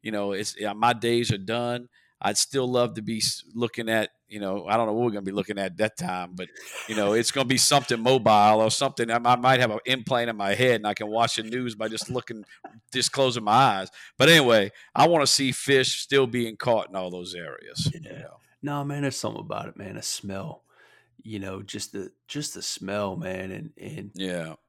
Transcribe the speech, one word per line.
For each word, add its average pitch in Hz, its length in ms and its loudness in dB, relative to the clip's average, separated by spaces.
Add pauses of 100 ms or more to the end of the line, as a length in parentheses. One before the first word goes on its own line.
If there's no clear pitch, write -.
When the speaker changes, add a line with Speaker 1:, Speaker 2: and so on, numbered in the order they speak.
Speaker 1:
you 110 80 -8
know, 101 220 -2
it's, 101 260 -6
yeah, 101 140 -4
my 120 200 2
days 117 380 0
are 107 80 -2
done. 120 500 -4 (320)
I'd 104 160 0
still 131 300 -2
love 120 280 0
to 113 80 -8
be 110 140 -4
s-, - 260 -4 (100)
looking 113 360 -4
at, 110 200 2 (180)
you 107 120 -12
know, 98 280 -4
I 104 100 2
don't 117 100 2
know 107 60 0
what 120 120 0
we're 113 60 0
gonna 101 120 -6
be 95 80 -6
looking 101 280 -4
at 95 180 -4
that 107 200 -2
time, 90 380 -6
but, 92 120 -10 (400)
you 110 80 -6
know, 104 180 2
it's 113 180 2
gonna 135 140 -2
be 127 120 0
something 127 440 2
mobile 110 600 6
or 110 100 2
something. 131 400 -2
I, 117 120 0
I 123 120 6
might 127 240 4
have 120 120 4
an 110 140 -4
implant 120 440 0
in 113 80 -4
my 101 160 0
head, 123 240 4
and 107 100 -2
I 104 60 0
can 107 140 -6
watch 113 280 2
the 110 80 -4
news 117 320 -6
by 110 140 -4
just 110 200 -8
looking, 120 340 -8 (500)
just 127 180 0
closing 123 320 0
my 104 80 2
eyes. 110 380 4 (280)
But 160 120 6
anyway, 117 420 8 (240)
I 147 120 6
wanna 156 200 4
see 135 240 2
fish - 500 2
still 135 260 4
being 113 300 -2
caught 110 320 0
in 95 60 -12
all 92 160 -4
those 90 240 -10
areas, - 580 -8
you 165 100 -12
Speaker 2:
Yeah. - 160 -14
Speaker 1:
know? - 180 -18 (260)
Speaker 2:
No, 143 200 -4
man, 143 200 -6
there's 131 120 -2
something - 240 -6
about 104 280 -8
it, - 100 -16
man. 101 200 -12
A 110 40 -12
smell, 95 640 -10 (580)
you 110 180 -12
know, 95 220 -10
just - 320 -12
the, 98 180 -10 (160)
just - 280 -10
the 87 80 -14
smell, 98 520 -6
man, 92 360 -8
and, - 260 -12
and 101 380 -14
Speaker 1:
Yeah. 87 400 -8 (140)